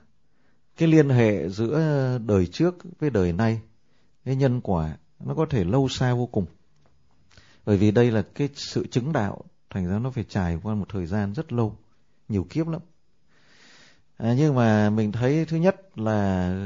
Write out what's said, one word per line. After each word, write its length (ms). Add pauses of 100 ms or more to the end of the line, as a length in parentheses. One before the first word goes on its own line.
(760)
cái 120
liên 200
hệ 400
giữa 760
đời 200
trước 280 (240)
với 120
đời 220
nay, 280 (640)
cái 120
nhân 240
quả, 360 (280)
nó 100
có 120
thể 180
lâu 240
xa 260
vô 120
cùng. 200 (1160)
Bởi 120
vì 140
đây 200
là 120 (120)
cái 200
sự 320
chứng 260
đạo, 280 (300)
thành 160
ra 120
nó 120
phải 140
trải 380
qua 120
một 140
thời 180
gian 260
rất 200
lâu, 260 (500)
nhiều 220
kiếp 180
lắm. 120 (1400)
À, 200
nhưng 180
mà 360
mình 220
thấy 320
thứ 120
nhất 420
là 520 (160)